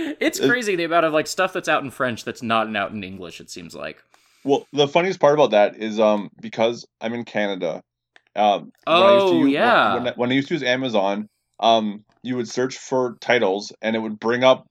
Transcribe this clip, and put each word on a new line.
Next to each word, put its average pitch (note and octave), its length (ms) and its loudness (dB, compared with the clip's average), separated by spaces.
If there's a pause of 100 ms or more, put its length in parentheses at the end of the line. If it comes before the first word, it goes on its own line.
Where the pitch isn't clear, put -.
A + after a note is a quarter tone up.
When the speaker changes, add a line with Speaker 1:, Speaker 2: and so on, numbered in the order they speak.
(200)
Speaker 1:
It's - 180 -2
Speaker 2:
It C3+ 100 0
Speaker 1:
crazy A3 280 0
the E3+ 80 -2
amount E3 220 2
of, D#3 60 -2
like, D3+ 140 0
stuff F#3 260 -2
that's E3+ 160 -6
out D3+ 140 0
in C3+ 80 -10
French B2 340 -6
that's - 180 -10
not A2 340 -2
out G2+ 160 -4
in G#2 120 -10
English, F#2 360 -16
it - 100 -20
seems E2+ 240 -16
like. D#2 280 -14 (420)
Speaker 2:
Well, C3+ 280 0
the C#3+ 160 2
funniest F3 320 0
part D3 140 4
about C#3+ 160 4
that G#2 260 4
is, G#2+ 240 -6
um, G#2 300 2 (100)
because A2+ 460 -4 (140)
I'm A2+ 140 -6
in A#2+ 100 -8
Canada, F#2+ 580 -4 (540)
um, G2+ 340 0 (140)
when D#3+ 120 2
I G3 180 6
used G3 120 4
to F3+ 60 2
Speaker 1:
Oh, E3+ 120 2
Speaker 2:
use, C#3 80 2
Speaker 1:
yeah. D#3 500 2
Speaker 2:
when, A#2+ 120 -4
when B2 160 -2
I B2+ 40 0
used C#3 140 0
to F3 60 -4
use C#3+ 80 -6
Amazon, G#2+ 680 -2 (320)
um, G#2+ 440 2 (180)
you B2+ 140 -6
would A#2 120 -6
search B2+ 300 -4
for B2+ 420 -4
titles, G#2 520 0 (100)
and A2 140 -2
it - 20 -2
would A2 220 -6
bring A#2+ 240 -2
up C3 260 4